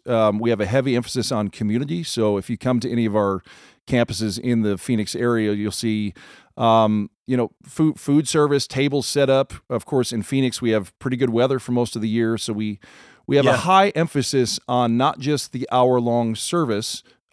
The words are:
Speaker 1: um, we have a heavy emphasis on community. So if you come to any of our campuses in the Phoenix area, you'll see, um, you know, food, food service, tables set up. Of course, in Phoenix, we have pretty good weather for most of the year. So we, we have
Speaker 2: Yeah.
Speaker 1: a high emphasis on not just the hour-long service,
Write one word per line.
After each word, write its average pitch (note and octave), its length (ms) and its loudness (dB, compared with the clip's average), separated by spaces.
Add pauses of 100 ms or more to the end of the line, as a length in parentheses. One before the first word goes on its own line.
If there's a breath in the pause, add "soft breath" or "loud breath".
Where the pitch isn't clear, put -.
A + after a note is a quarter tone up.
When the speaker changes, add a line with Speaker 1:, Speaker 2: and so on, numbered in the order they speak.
Speaker 1:
um, A2 320 2
we A2+ 140 0
have G#2+ 80 0
a G#2 60 0
heavy B2+ 300 0
emphasis A#2+ 360 -4
on G#2+ 160 -2
community. C3 560 -4
So G#2+ 340 0
if G2 120 -6
you A#2 80 -4
come B2 240 0
to - 100 -6
any A#2 140 0
of G#2 100 -2
our G2 260 0 (460 loud breath)
campuses A2 500 0
in A#2+ 240 0
the G#2 160 0
Phoenix G#2+ 380 -4
area, A2 380 0
you'll G#2 180 -4
see, G#2+ 420 -4 (440 loud breath)
um, A2 520 4 (160)
you B2+ 120 -2
know, A#2+ 140 -2 (120)
food, - 360 0
food D3 280 2
service, C#3+ 400 2
tables C#3+ 400 0
set C#3 220 2
up. C3+ 240 2 (160)
Of A#2+ 160 -4
course, B2+ 260 0
in A2+ 120 -4
Phoenix, C3 380 -2
we A#2+ 100 0
have G#2 280 -2
pretty B2+ 180 -2
good B2 120 0
weather B2+ 280 2
for B2 140 -6
most A#2+ 240 -2
of A2+ 60 -6
the A2 80 -2
year. A2+ 280 0
So - 160 -6
we, G#2+ 260 -4 (480 loud breath)
we C#3 100 2
have C#3 80 4
Speaker 2:
Yeah. B2 80 6
Speaker 1:
a B2 40 2
high F#3+ 320 4
emphasis C#3 800 -2
on B2 300 2
not C3+ 220 0
just C#3 320 -4
the B2+ 200 -6
hour-long A#2+ 640 2
service, A#2 640 -4 (320 soft breath)